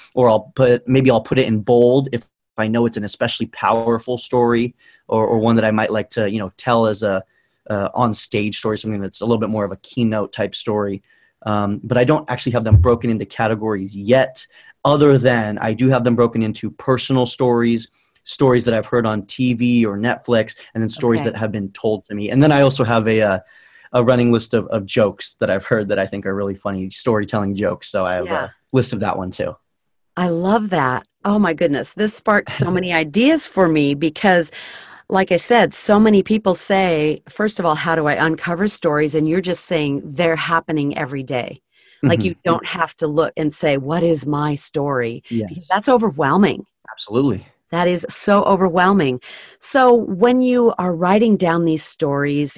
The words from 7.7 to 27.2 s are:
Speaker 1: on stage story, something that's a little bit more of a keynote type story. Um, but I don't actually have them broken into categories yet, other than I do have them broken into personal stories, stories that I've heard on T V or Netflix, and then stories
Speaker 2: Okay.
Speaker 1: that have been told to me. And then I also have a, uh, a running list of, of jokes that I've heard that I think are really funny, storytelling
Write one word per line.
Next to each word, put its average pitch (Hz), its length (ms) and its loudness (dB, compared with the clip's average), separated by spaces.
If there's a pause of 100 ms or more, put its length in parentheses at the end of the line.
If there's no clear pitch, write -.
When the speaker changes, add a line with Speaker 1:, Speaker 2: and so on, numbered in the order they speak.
Speaker 1:
on 120 200 -2
stage 104 460 -4
story, 110 180 -4
something 107 240 -6
that's 95 200 -10
a 104 40 -6
little 113 140 0
bit 107 100 -4
more 107 160 -4
of 95 60 -6
a 98 60 -14
keynote 110 540 -4
type 101 240 -6
story. 101 460 -4 (420)
Um, 104 400 -2
but 107 140 0
I 123 60 6
don't 151 280 0
actually 123 220 -6
have 117 100 0
them 107 140 4
broken 120 320 2
into 107 160 -4
categories 107 680 -4
yet, 113 520 0 (360)
other 143 340 6
than 113 420 2
I 113 140 -2
do 123 160 0
have 131 140 2
them 120 120 2
broken 117 260 2
into 107 300 -6
personal 127 540 0
stories, 117 640 0 (340)
stories 127 400 2
that 117 100 0
I've 110 140 -2
heard 120 180 0
on 107 200 -2
T 127 280 -2
V 120 320 2
or 101 120 -4
Netflix, 113 580 -2 (180)
and 113 80 -4
then 110 80 -2
stories 113 320 0
Speaker 2:
Okay. 117 80 -2
Speaker 1:
that - 80 -10
have 107 140 -4
been 98 220 -6
told 107 320 -4
to 104 100 -12
me. 104 160 -6
And 131 100 2
then 147 100 6
I 143 100 4
also 135 220 2
have 113 240 0
a, 110 140 2
uh, 98 180 0 (540)
a 123 100 4
running 120 280 4
list 113 220 0
of, 110 140 0
of 104 180 -4
jokes 98 500 -2
that 107 140 -2
I've 98 140 -2
heard 107 260 -2
that 98 100 0
I 95 80 -2
think 98 180 -8
are 98 100 -4
really 98 200 -4
funny, 95 340 -8
storytelling 104 680 -2